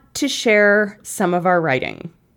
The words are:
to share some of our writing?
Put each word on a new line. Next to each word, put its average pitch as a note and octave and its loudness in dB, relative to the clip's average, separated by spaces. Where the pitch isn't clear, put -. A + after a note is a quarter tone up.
to C#4+ -2
share G#3 2
some F3+ -2
of F3 -2
our F3+ 2
writing? C3 -4